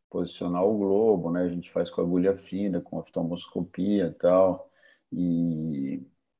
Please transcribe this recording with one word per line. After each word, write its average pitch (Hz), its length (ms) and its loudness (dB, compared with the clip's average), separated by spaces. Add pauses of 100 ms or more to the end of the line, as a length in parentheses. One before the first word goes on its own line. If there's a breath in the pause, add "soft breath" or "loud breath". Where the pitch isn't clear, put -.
posicionar 87 560 -4
o 107 120 2
globo, 98 540 2
né? 90 120 0
A 87 60 0
gente 87 220 -8
faz 85 180 -2
com - 120 -4
agulha 90 340 2
fina, 95 460 -4
com - 160 -12
oftalmoscopia 90 1120 -2
e 78 60 -6
tal. 92 560 4 (420 soft breath)
E 80 880 -2 (380)